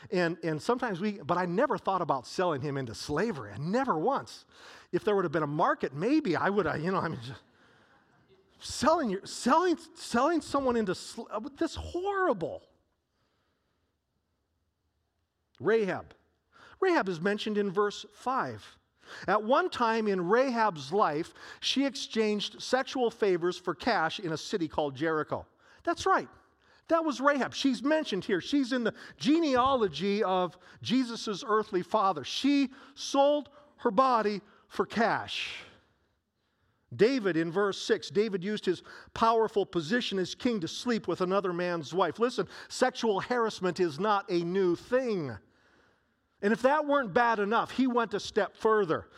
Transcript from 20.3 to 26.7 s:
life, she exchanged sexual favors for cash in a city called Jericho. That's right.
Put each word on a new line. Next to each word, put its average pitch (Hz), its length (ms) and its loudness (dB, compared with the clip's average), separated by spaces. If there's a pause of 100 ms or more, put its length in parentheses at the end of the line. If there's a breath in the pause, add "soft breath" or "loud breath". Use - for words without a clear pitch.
life, 170 420 2 (240 loud breath)
she - 260 0
exchanged 214 800 -2
sexual 254 480 0
favors 180 480 2
for 165 160 -4
cash 180 460 0
in 165 120 -4
a 151 60 -2
city 170 300 -4
called 147 260 -2
Jericho. 151 500 -2 (380 soft breath)
That's 339 240 -2
right. 311 220 2 (600 soft breath)